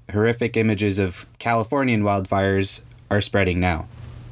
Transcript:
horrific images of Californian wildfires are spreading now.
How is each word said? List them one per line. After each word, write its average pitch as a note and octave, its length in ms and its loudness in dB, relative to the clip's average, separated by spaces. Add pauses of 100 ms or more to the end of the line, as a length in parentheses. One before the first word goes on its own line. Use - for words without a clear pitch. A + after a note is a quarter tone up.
(120)
horrific A#2 440 0
images G#2+ 440 2
of F#2 260 -2 (140)
Californian A#2 640 0
wildfires G2 800 0 (280)
are G2+ 120 2
spreading F#2 380 0
now. F2+ 280 0 (440)